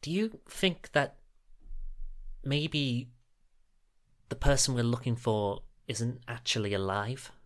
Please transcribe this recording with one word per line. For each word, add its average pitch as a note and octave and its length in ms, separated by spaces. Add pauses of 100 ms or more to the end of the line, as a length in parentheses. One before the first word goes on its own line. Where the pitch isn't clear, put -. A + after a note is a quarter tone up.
Do - 80
you G#3 380
think - 440
that - 240 (1300)
maybe C#3 680 (1200)
the - 60
person C#3 380
we're A#2+ 80
looking A#2+ 340
for G#2 460 (260)
isn't A#2 380
actually - 460
alive? G2+ 600 (140)